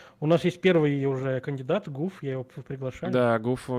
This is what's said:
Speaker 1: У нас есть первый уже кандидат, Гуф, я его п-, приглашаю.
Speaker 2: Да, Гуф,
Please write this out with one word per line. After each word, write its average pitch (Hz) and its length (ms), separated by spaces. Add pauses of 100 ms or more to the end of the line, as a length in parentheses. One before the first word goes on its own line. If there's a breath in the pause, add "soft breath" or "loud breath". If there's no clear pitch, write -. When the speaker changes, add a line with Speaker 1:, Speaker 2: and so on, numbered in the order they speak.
(200 loud breath)
Speaker 1:
У 147 60
нас 165 180
есть 175 160
первый 151 440
уже 131 360
кандидат, 143 480
Гуф, 151 340
я 139 100
его 131 120
п-, 131 180
приглашаю. 131 500
Speaker 2:
Да, 120 260
Гуф, 120 300 (100)